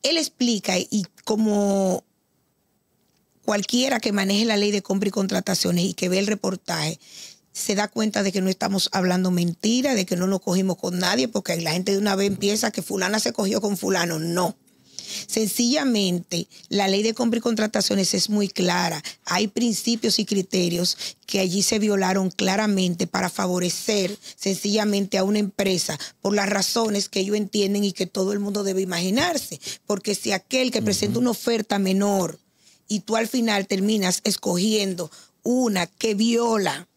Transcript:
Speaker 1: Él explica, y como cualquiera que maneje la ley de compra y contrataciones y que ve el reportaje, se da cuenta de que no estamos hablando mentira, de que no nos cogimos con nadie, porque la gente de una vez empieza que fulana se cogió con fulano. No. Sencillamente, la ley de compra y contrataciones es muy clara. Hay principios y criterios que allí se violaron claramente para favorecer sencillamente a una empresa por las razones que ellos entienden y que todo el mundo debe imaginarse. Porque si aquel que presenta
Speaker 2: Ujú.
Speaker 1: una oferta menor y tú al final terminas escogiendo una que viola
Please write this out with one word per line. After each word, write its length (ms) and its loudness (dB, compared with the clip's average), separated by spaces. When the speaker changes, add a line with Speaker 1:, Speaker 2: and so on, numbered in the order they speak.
Speaker 1:
Él 140 2
explica, 600 0
y 280 -2
como 800 2
cualquiera 560 0
que 120 0
maneje 320 2
la 120 2
ley 160 2
de 100 0
compra 260 0
y 40 -2
contrataciones 720 0
y 100 0
que 140 -2
ve 100 2
el 80 2
reportaje, 720 -4
se 220 -4
da 140 0
cuenta 340 0
de 100 0
que 100 0
no 80 2
estamos 420 0
hablando 380 2
mentira, 640 2
de 100 2
que 120 -2
no 100 0
nos 140 0
cogimos 360 0
con 220 -4
nadie, 300 0
porque 320 -2
la 120 -2
gente 200 0
de 60 2
una 180 2
vez 100 2
empieza 440 0
que 120 -6
fulana 380 -2
se 120 -2
cogió 280 0
con 180 0
fulano. 400 0
No. 380 0
Sencillamente, 1040 0
la 200 0
ley 140 2
de 120 0
compra 240 0
y 20 0
contrataciones 720 0
es 160 0
muy 200 2
clara. 540 0
Hay 220 0
principios 720 0
y 60 0
criterios 760 -2
que 120 -2
allí 240 0
se 160 0
violaron 520 2
claramente 760 0
para 240 0
favorecer 880 -2
sencillamente 800 0
a 80 4
una 140 2
empresa 580 0
por 140 0
las 140 2
razones 600 0
que 120 -2
ellos 160 0
entienden 480 0
y 80 0
que 140 -4
todo 260 -2
el 80 -2
mundo 240 -2
debe 180 0
imaginarse. 800 -2
Porque 280 -2
si 180 -4
aquel 400 0
que 100 0
presenta 360 0
Speaker 2:
Ujú. 20 2
Speaker 1:
una 100 2
oferta 480 -2
menor 600 2
y 120 -2
tú 160 -2
al 120 0
final 380 2
terminas 580 2
escogiendo 840 0
una 440 2
que 280 -2
viola 840 0